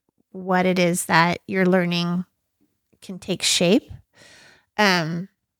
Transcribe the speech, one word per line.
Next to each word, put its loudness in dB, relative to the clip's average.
what -2
it 0
is 0
that 2
you're 0
learning 0
can -14
take -8
shape. 2
Um, 0